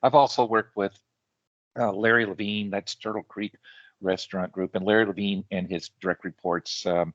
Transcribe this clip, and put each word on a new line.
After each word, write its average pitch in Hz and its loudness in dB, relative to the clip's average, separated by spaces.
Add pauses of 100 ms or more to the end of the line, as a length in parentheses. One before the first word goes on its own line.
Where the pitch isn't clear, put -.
I've 131 4
also 135 4
worked 110 0
with, 98 -2 (800)
uh, 113 0
Larry 113 4
Levine, 104 -4
that's 98 -6
Turtle 107 -6
Creek 104 -10 (460)
Restaurant 92 -4
Group, 92 -6
and 92 -2
Larry 107 6
Levine 101 -2
and 92 -4
his 87 -6 (120)
direct 92 -2
reports, 87 -6
um 87 0